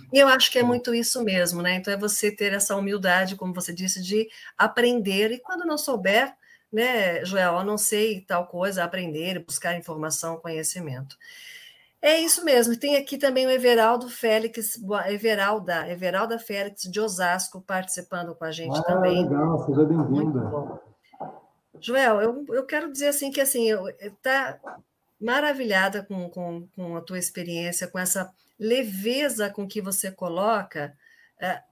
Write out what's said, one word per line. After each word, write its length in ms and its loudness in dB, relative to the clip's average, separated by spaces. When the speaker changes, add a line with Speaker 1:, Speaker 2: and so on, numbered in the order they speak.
Speaker 1:
E 60 6
eu 80 10
acho 240 4
que 80 0
é 40 4
Speaker 2:
Sim. 40 4
Speaker 1:
muito 260 0
isso 300 0
mesmo, 400 0
né? 140 0
Então 180 -4
é 20 0
você 380 -2
ter 180 -2
essa 220 0
humildade, 600 0
como 180 -6
você 180 -6
disse, 300 -4
de 260 0
aprender, 720 2
e 80 -4
quando 260 -8
não 140 -2
souber, 560 2
né, 520 0
"Joel, 340 2
eu 60 -2
não 140 -2
sei 440 0
tal 260 -2
coisa", 340 -2
aprender, 560 -4
buscar 400 -4
informação, 580 -6
conhecimento. 800 -8
É 160 6
isso 280 2
mesmo. 320 6
Tem 180 2
aqui 220 -2
também 280 4
o 40 4
Everaldo 580 6
Félix, 720 0
Boa-, 340 -4
Everalda, 760 0
Everalda 520 -2
Félix 460 -6
de 140 -6
Osasco 600 -2
participando 760 -6
com 80 -12
a 80 -6
gente 300 -4
Speaker 2:
Ah, 60 -4
Speaker 1:
também. 360 4
Speaker 2:
legal, 440 2
seja 180 4
bem-vinda. 260 2
Speaker 1:
Muito 300 2
bom. 380 -6
Joel, 440 2
eu, 220 -2
eu 100 0
quero 260 -4
dizer 180 -2
assim 220 -2
que, 80 -2
assim, 300 2
eu, 180 0
eu 120 -12
tá 360 0
maravilhada 840 0
com, 280 -8
com, 440 -8
com 220 -8
a 60 -8
tua 160 -8
experiência, 680 -6
com 120 -8
essa 320 -2
leveza 920 -2
com 180 -8
que 140 -6
você 280 -4
coloca 840 -4
eh, 320 -4